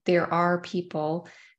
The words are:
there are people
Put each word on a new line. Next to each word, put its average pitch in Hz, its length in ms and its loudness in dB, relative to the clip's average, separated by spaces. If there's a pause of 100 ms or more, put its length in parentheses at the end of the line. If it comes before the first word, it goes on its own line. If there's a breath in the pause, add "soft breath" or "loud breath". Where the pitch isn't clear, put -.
there 175 260 2
are 175 280 2
people 175 680 -6 (300 loud breath)